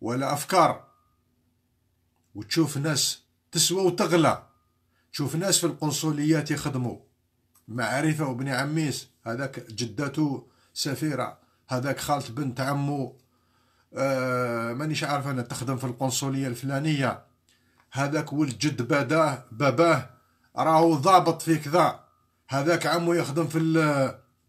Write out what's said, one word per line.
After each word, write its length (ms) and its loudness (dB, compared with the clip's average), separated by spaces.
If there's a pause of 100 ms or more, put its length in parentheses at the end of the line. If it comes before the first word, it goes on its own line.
ولا 320 -2
افكار، 540 2 (1500)
وتشوف 420 -2
ناس 460 -2 (280)
تسوى 300 0
وتغلى، 680 2 (640)
تشوف 240 -4
ناس 220 2
في 100 0
القنصليات 840 0
يخدموا 460 -4 (680)
معرفه 640 0
وبني 220 -4
عميس، 560 -2 (160)
هذاك 360 -6
جدته 880 -4 (260)
سفيره، 680 -4 (280)
هذاك 320 -2
خالة 300 -2
بنت 320 -6
عمو، 560 -2 (760)
آه، 800 -2
مانيش 300 -4
عارف 240 -2
انا، 140 -2
تخدم 360 -6
في 60 -6
القنصليه 640 -2
الفلانيه، 800 -2 (680)
هذاك 420 -2
ولد 240 -2
جد 240 -2
باداه، 720 0
باباه 580 2 (460)
راهو 400 6
ضابط 460 6
في 160 2
كذا، 460 2 (460)
هذاك 360 0
عمو 280 2
يخدم 340 0
في 100 -4
ال-، 640 2 (300)